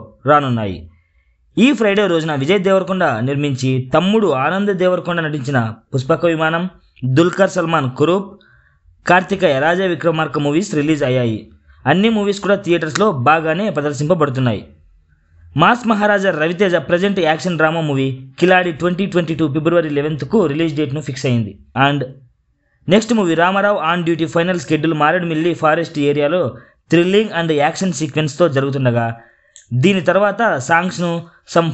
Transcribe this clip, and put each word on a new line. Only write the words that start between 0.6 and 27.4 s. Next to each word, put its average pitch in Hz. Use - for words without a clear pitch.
ఈ -
ఫ్రైడే 208
రోజున 160
విజయ్ 185
దేవరకొండ 185
నిర్మించి 139
తమ్ముడు 202
ఆనంద్ 196
దేవరకొండ 175
నటించిన 139
పుష్పక 139
విమానం, 160
దుల్కర్ 180
సల్మాన్ 160
కురూప్, 180
కార్తికేయ 175
రాజా 185
విక్రమార్క 151
మూవీస్ 165
రిలీజ్ 147
అయ్యాయి. 117
అన్ని 208
మూవీస్ 202
కూడా 196
థియేటర్స్లో 165
బాగానే 160
ప్రదర్శింపబడుతున్నాయి. 139
మాస్ 226
మహారాజా 208
రవితేజ 175
ప్రజెంట్ 185
యాక్షన్ 165
డ్రామా 160
మూవీ 135
కిలాడి 180
ట్వంటీ 180
ట్వంటీ 165
టూ 160
ఫిబ్రవరి 160
లెవెన్త్కు 147
రిలీజ్ 156
డేట్ను 139
ఫిక్స్ 135
అయింది. 117
And 143
నెక్స్ట్ 220
మూవీ 170
రామారావు 196
on 175
duty 165
ఫైనల్ 175
షెడ్యూల్ 156
మారేడుమిల్లి 165
ఫారెస్ట్ 160
ఏరియాలో 147
థ్రిల్లింగ్ 185
and 165